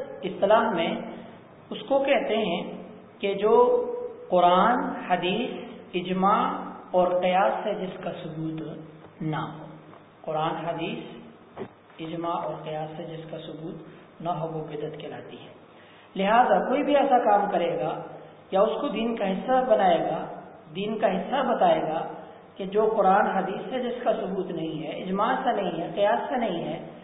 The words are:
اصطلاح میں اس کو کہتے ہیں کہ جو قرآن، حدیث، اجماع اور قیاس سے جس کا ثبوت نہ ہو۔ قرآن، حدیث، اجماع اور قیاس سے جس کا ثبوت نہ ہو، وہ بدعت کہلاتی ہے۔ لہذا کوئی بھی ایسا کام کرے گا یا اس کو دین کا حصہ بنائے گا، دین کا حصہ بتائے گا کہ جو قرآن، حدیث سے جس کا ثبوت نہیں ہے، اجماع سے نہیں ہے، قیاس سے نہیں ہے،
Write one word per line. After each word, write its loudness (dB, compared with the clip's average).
اصطلاح 2
میں -2
اس -10
کو 4
کہتے 2
ہیں -2
کہ -2
جو 6
قرآن، 6
حدیث، -2
اجماع 0
اور 4
قیاس 4
سے -2
جس -8
کا -6
ثبوت -6
نہ -2
ہو۔ -8
قرآن، -2
حدیث، -6
اجماع -4
اور -4
قیاس -6
سے -8
جس -12
کا -10
ثبوت -10
نہ -6
ہو، -4
وہ -6
بدعت -8
کہلاتی -12
ہے۔ -20
لہذا 4
کوئی 2
بھی 4
ایسا 6
کام 4
کرے 0
گا -4
یا 4
اس 2
کو -2
دین -2
کا -2
حصہ 2
بنائے 6
گا، -2
دین -4
کا 2
حصہ 0
بتائے 4
گا -2
کہ -8
جو 2
قرآن، 6
حدیث -2
سے -4
جس -4
کا 2
ثبوت -4
نہیں -6
ہے، -8
اجماع 0
سے 2
نہیں -2
ہے، -6
قیاس 2
سے -2
نہیں -2
ہے، -8